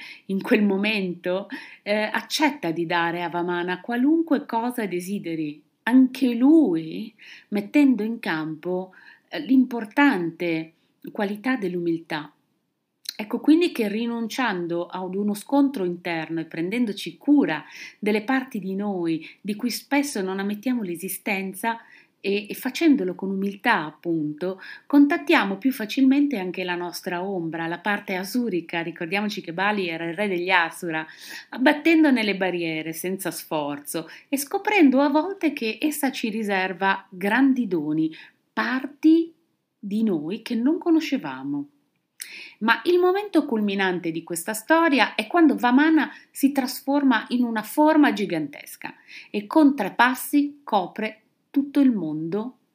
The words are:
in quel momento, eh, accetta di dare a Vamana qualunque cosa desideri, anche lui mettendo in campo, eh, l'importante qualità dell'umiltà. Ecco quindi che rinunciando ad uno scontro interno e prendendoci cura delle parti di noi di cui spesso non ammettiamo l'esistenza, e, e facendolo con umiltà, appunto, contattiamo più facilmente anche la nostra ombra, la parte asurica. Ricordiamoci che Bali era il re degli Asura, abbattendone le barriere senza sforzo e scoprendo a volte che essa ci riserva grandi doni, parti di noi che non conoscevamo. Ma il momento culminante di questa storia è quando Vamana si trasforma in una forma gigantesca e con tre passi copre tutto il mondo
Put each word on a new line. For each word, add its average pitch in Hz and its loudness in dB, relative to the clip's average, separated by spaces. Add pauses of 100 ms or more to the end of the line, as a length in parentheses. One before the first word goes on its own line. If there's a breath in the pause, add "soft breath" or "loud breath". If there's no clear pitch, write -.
(280 loud breath)
in 190 -4
quel 214 2
momento, 196 -2 (360 loud breath)
eh, 202 -2
accetta 214 -2
di 165 -4
dare 170 -2
a 170 -4
Vamana 175 -4
qualunque 285 0
cosa 233 -4
desideri, 175 -6 (220)
anche 254 4
lui 220 4 (360 loud breath)
mettendo 208 4
in 226 -4
campo, 175 -4 (340 loud breath)
eh, 330 -10
l'importante 214 0 (380)
qualità 208 -4
dell'umiltà. 170 -4 (840)
Ecco 214 -6
quindi 339 4
che 220 -2
rinunciando 214 -4
ad 185 -8
uno 208 -2
scontro 269 0
interno 165 -4
e 156 -10
prendendoci 190 -4
cura 196 2 (340 loud breath)
delle 214 0
parti 262 -2
di 190 -6
noi 175 -4 (140 loud breath)
di 202 -6
cui 233 -4
spesso 277 -2
non 190 -4
ammettiamo 208 -4
l'esistenza, 190 -6 (400 loud breath)
e, 202 -2
e - -10
facendolo 254 2
con 190 -6
umiltà, 196 -2
appunto, 165 -4 (280 loud breath)
contattiamo 285 4
più 262 0
facilmente 262 2
anche 185 -6
la 180 -4
nostra 175 -6
ombra, 165 -6
la 170 -6
parte 202 -4
asurica. 180 -4
Ricordiamoci 180 -4
che 165 -12
Bali 196 -2
era 165 -6
il 165 -8
re 208 -2
degli 180 -2
Asura, 165 0 (440 loud breath)
abbattendone 294 4
le 202 0
barriere 170 -4
senza 185 -6
sforzo 151 -6 (180 loud breath)
e 277 -2
scoprendo 370 4
a 294 4
volte 311 0
che 220 -4
essa 294 -2
ci 247 -4
riserva 190 -2
grandi 233 2
doni, 160 0 (400 loud breath)
parti 277 2 (460)
di 208 -4
noi 190 -2
che 240 -6
non 269 2
conoscevamo. 143 0 (920 loud breath)
Ma 226 2
il 359 4
momento 359 2
culminante 196 -2
di 165 -6
questa 180 -8
storia 285 2
è - -4
quando 320 6
Vamana 269 4 (200 loud breath)
si 269 2
trasforma 269 0
in 247 0
una 226 0
forma 302 4
gigantesca 165 -6 (340 loud breath)
e 208 -6
con 294 6
tre 208 -4
passi 262 0
copre 214 -4 (320)
tutto 285 0
il 262 6
mondo 170 -4 (180)